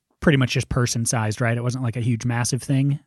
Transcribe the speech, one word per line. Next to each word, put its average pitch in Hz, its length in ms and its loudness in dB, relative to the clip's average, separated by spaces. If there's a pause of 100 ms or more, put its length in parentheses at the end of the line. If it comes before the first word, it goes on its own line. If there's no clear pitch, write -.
(200)
pretty 139 200 4
much 127 100 2
just - 180 -2
person-sized, 117 760 0
right? 117 140 0
It 120 60 -4
wasn't, 123 220 -2
like, 117 120 -2
a 127 60 -6
huge, 117 240 0
massive 120 380 -2
thing. 139 440 0